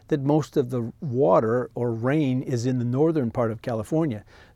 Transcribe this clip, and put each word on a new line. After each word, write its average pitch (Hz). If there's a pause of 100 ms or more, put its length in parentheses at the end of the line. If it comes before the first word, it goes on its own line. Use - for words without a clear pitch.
that 151
most 147
of 123
the 120
water 127
or 120
rain 131
is 123
in 127
the 120
northern 135
part 113
of 107
California. 120 (300)